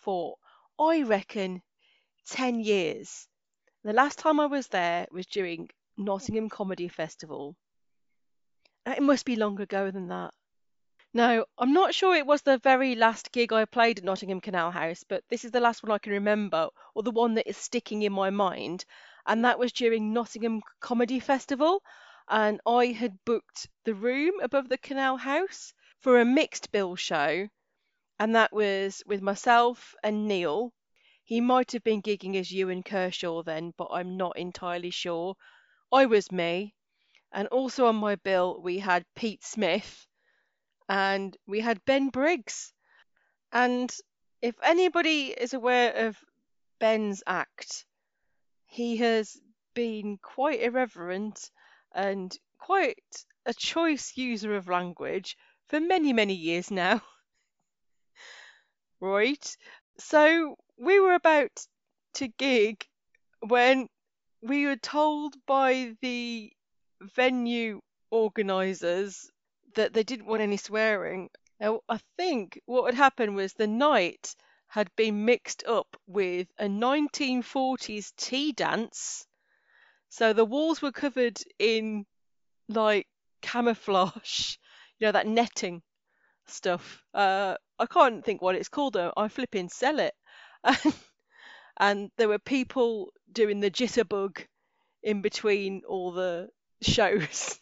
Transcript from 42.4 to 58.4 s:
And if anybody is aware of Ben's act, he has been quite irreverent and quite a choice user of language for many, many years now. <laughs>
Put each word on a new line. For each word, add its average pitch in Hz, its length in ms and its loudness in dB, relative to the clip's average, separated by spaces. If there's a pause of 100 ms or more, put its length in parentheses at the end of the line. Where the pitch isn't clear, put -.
And 247 400 0 (520)
if 160 200 -2
anybody 330 680 4
is - 260 -6
aware 240 540 2
of 208 100 -10 (600)
Ben's 220 480 0
act, - 600 -6 (800)
he 233 320 -4
has 226 420 0 (320)
been 214 460 -4
quite 285 420 -2
irreverent 208 880 -4 (440)
and 196 420 -4 (220)
quite - 680 -2 (220)
a 240 80 -2
choice - 600 -2
user 226 420 -4
of 180 120 -8
language 180 720 -4 (300)
for 302 120 0
many, 330 320 2
many 208 220 2
years 170 360 -4
now. 190 360 2
<laughs> - 40 -20 (1900)